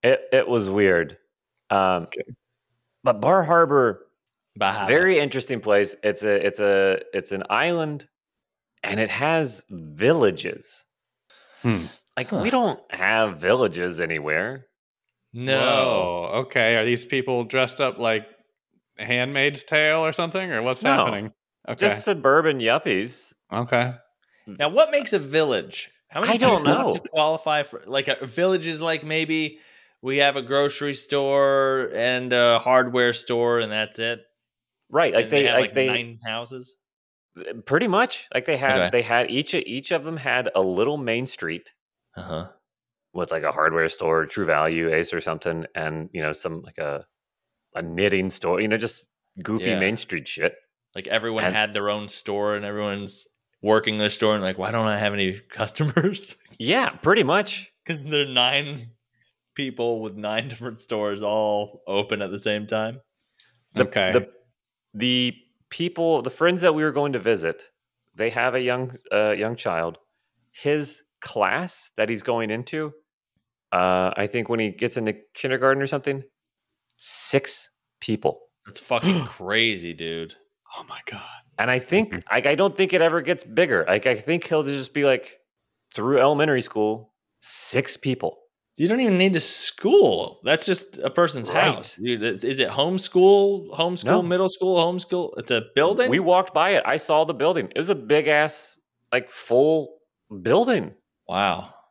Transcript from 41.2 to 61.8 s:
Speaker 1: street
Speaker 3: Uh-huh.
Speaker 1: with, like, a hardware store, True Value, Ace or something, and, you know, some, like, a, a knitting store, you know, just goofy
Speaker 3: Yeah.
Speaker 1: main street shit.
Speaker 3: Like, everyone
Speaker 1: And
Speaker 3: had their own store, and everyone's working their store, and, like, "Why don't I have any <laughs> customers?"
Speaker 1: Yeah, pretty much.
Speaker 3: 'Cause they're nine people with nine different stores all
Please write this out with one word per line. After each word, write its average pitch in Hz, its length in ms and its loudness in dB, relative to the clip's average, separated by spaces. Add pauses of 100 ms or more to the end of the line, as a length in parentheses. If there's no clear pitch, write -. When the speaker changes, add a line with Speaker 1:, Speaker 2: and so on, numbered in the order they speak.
Speaker 1:
street - 480 -10 (420)
Speaker 3:
Uh-huh. 85 320 -10 (640)
Speaker 1:
with, 87 180 -6
like, 82 120 -2
a 73 100 0
hardware 80 380 2
store, 80 340 0
True 87 220 -4
Value, 80 460 2
Ace 82 200 0
or 85 80 -4
something, 82 540 -6
and, 80 400 -6
you 82 80 -6
know, 76 100 -2
some, 82 300 -8
like, - 160 -20
a, 73 280 -8 (680)
a - 80 -6
knitting 92 480 0
store, 90 320 -2
you 110 60 -2
know, 110 100 0
just - 300 -8 (340)
goofy 104 280 -4
Speaker 3:
Yeah. 95 80 0
Speaker 1:
main 101 200 0
street 76 280 -8
shit. - 300 -4 (380)
Speaker 3:
Like, 95 120 -12
everyone 110 380 -2
Speaker 1:
And 92 100 0
Speaker 3:
had 107 200 -2
their 104 160 -2
own 104 180 -6
store, 104 480 -4
and 104 80 -6
everyone's 101 600 -6 (340)
working 107 360 2
their 104 120 0
store, 107 260 2
and, 104 80 -2
like, 92 140 -2
"Why 95 140 -4
don't 113 160 0
I 107 120 0
have 104 140 0
any 98 200 -2
<laughs> - 180 -14
customers?" 160 840 -2 (220)
Speaker 1:
Yeah, 190 300 0
pretty 202 360 2
much. 196 460 -2 (140)
Speaker 3:
'Cause 151 200 -8
they're 147 200 -2
nine 131 680 -2 (640)
people 120 460 -2
with 107 160 -10
nine 107 320 -4
different 117 320 -12
stores 104 420 -4
all 104 640 -2